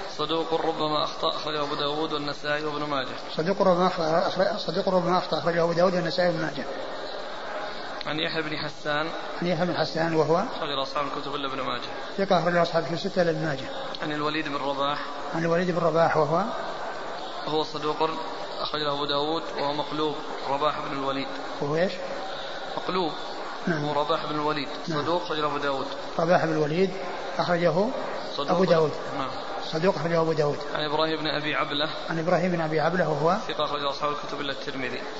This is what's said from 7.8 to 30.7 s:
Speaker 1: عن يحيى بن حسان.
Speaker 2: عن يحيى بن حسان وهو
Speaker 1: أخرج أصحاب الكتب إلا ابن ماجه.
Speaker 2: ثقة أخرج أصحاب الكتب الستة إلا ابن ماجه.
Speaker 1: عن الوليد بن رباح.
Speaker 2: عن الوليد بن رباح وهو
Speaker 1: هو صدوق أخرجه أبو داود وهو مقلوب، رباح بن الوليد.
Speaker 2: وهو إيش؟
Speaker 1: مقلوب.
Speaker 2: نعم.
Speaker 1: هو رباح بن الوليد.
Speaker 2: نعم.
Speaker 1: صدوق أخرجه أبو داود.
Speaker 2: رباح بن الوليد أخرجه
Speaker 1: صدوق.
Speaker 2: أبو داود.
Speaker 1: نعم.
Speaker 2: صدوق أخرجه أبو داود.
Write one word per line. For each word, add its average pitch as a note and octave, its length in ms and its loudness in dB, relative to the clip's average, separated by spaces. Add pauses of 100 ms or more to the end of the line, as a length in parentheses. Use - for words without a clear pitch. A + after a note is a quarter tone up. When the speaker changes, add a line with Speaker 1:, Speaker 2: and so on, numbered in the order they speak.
Speaker 1:
عن D3+ 140 -2
يحيى D#3+ 220 0
بن D#3 140 -4
حسان. D3 500 -2 (360)
Speaker 2:
عن F3 40 0
يحيى F3 200 2
بن D#3+ 100 0
حسان E3 380 0
وهو D#3 220 4
Speaker 1:
أخرج D#3+ 460 -2
أصحاب C#3 240 -2
الكتب C#3 280 -4
إلا C#3+ 140 -2
ابن C3 120 -4
ماجه. B2+ 280 -4 (300)
Speaker 2:
ثقة G3 200 4
أخرج F3 180 2
أصحاب E3 260 4
الكتب E3+ 120 -4
الستة F#3 280 0
إلا E3 80 4
ابن D#3 140 0
ماجه. C#3+ 200 -2 (380)
Speaker 1:
عن D3+ 100 -2
الوليد D3+ 360 0
بن C#3+ 80 -2
رباح. C#3 420 0 (360)
Speaker 2:
عن E3 100 0
الوليد F3 260 4
بن E3 80 0
رباح E3 380 6
وهو D#3 260 4 (1040)
Speaker 1:
هو D3+ 160 2
صدوق D3+ 480 0 (500)
أخرجه D3+ 320 -2
أبو C#3+ 120 -2
داود D3 380 0 (160)
وهو C#3+ 140 0
مقلوب، D3 420 0 (360)
رباح C#3+ 240 2 (140)
بن C#3 100 -4
الوليد. C3+ 300 -2 (320)
Speaker 2:
وهو D#3 160 0
إيش؟ F3+ 160 2 (840)
Speaker 1:
مقلوب. F3 360 0 (540)
Speaker 2:
نعم. D#3 180 0
Speaker 1:
هو D3 160 2
رباح D3+ 260 2
بن D3+ 80 -2
الوليد. D3+ 340 0 (200)
Speaker 2:
نعم. D3+ 140 0
Speaker 1:
صدوق E3+ 200 2
أخرجه D3+ 240 0
أبو C#3+ 120 0
داود. C#3 280 0 (320)
Speaker 2:
رباح E3+ 260 6
بن D#3+ 80 2
الوليد D#3 380 2 (480)
أخرجه E3+ 480 4 (500)
Speaker 1:
صدوق. C#3+ 140 -2
Speaker 2:
أبو F#3 140 6
داود. D#3+ 280 6 (260)
Speaker 1:
نعم. C3+ 100 -2 (440)
Speaker 2:
صدوق F3 240 4
أخرجه E3 240 2
أبو D#3+ 120 4
داود. D3 260 2 (160)